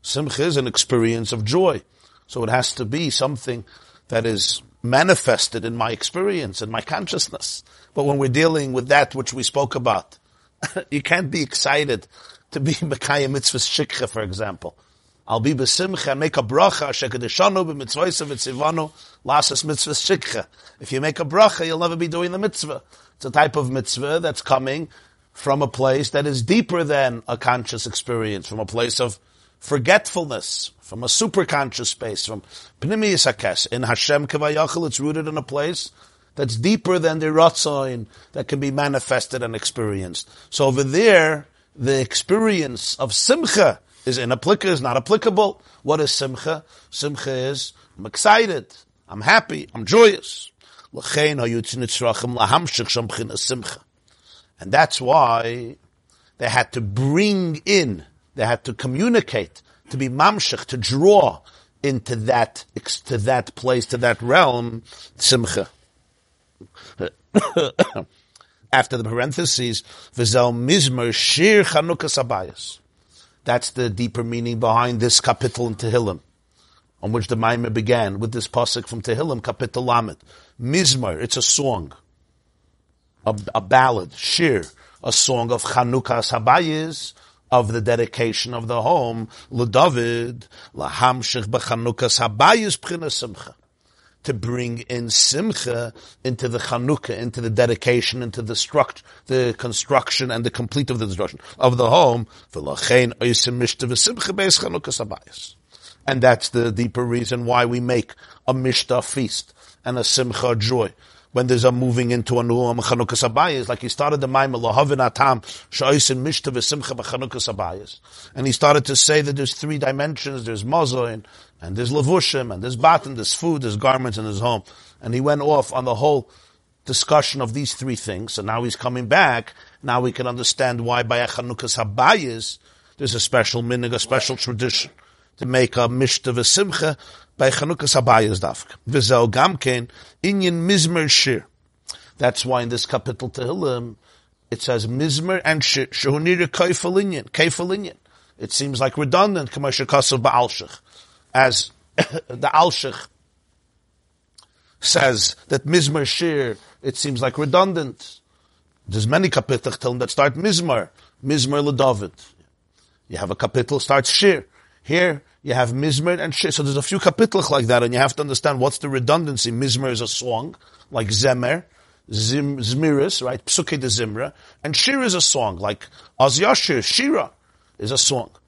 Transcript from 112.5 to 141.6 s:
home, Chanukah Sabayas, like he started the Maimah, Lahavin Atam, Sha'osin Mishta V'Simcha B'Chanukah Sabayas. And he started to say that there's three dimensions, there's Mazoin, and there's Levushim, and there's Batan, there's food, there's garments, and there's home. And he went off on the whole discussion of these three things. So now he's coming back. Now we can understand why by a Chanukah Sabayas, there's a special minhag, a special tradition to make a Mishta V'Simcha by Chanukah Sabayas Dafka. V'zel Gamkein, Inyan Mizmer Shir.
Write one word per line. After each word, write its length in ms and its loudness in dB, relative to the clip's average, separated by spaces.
home, 220 0
Chanukah 520 0
Sabayas, 380 0
like 140 -6
he 60 -8
started 320 -2
the 60 -2
Maimah, 340 0
Lahavin 440 2
Atam, 380 2
Sha'osin 540 2
Mishta 280 -4
V'Simcha 440 -4
B'Chanukah 580 -6
Sabayas. 460 -8
And 140 -2
he 40 2
started 340 4
to 100 0
say 240 4
that 160 -2
there's 180 -2
three 240 -4
dimensions, 640 -4
there's 200 -6
Mazoin, 600 0
and 140 -8
there's 160 -2
Levushim, 600 2
and 120 -8
there's 100 -6
Batan, 400 4
there's 180 -4
food, 300 -2
there's 140 -2
garments, 420 0
and 80 -6
there's 140 -6
home. 240 0
And 140 -6
he 60 0
went 200 2
off 320 2
on 120 -2
the 100 0
whole 340 2
discussion 560 2
of 140 -4
these 200 -4
three 200 -6
things. 380 -8
So 100 -6
now 220 -2
he's 100 -4
coming 320 -6
back. 480 2
Now 160 0
we 100 0
can 160 -6
understand 540 -2
why 240 0
by 140 0
a 100 0
Chanukah 640 -6
Sabayas, 640 2
there's 180 -4
a 60 -4
special 420 0
minhag, 300 -2
a 80 -4
special 360 -2
tradition 540 -4
to 100 -10
make 300 2
a 120 2
Mishta 460 0
V'Simcha 640 0
by 80 6
Chanukah 400 -2
Sabayas 520 4
Dafka. 360 -8
V'zel 440 4
Gamkein, 580 0
Inyan 440 0
Mizmer 440 2
Shir. 360 2